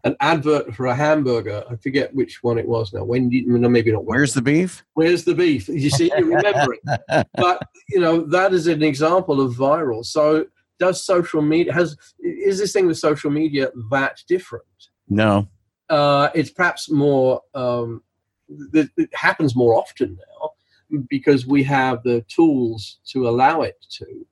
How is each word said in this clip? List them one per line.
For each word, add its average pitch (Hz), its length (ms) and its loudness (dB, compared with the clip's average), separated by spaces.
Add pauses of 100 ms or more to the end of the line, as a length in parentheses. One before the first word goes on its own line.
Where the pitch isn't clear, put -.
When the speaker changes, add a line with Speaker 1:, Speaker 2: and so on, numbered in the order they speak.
Speaker 1:
an - 160 0
advert 147 560 0
for 127 100 -4
a 123 80 -2
hamburger. 127 720 -2
I 120 80 -10
forget 135 380 -4
which - 280 -4
one 120 160 0
it 110 100 -6
was 110 240 -4
now. - 100 -8
Wendy, 123 440 0
no, 120 220 2
maybe 117 220 4
not 101 140 -2
Wendy. 113 140 -2
Speaker 2:
Where's 143 160 2
the 135 80 0
beef? 156 420 0 (100)
Speaker 1:
Where's 170 300 2
the 175 100 0
beef? 147 340 0
You 143 220 -2
see, 170 260 2
you 175 80 2 (120)
remember 143 380 2
it. - 560 -2
Speaker 2:
<laughs> - 40 -20
Speaker 1:
But, - 280 0 (260)
you 202 100 0
know, 165 280 2
that 185 260 2
is 165 160 0
an 156 140 0
example 156 580 2
of 127 140 0
viral. 135 500 0
So 156 420 0 (320)
does 185 260 0
social 170 380 0
media, 156 300 0
has, 156 240 0 (240)
is 190 400 -2
this 202 120 -2
thing 190 140 2
with 156 120 0
social 151 320 -2
media 143 400 0 (200)
that 139 380 -2
different? - 360 -6 (440)
Speaker 2:
No. 101 400 2 (400)
Speaker 1:
Uh, 143 460 2
it's 156 160 -2
perhaps - 400 -2
more, 139 500 2 (140)
um, 120 480 -4 (720)
th-, 156 240 4
it 160 160 -2
happens 156 420 0
more 120 180 4
often 98 440 -4
now - 320 -12 (580)
because 135 380 0
we 139 180 2
have 131 380 0
the 120 260 0
tools 123 800 0
to 131 200 -4
allow 131 360 2
it 101 200 -8 (100)
to. - 400 -18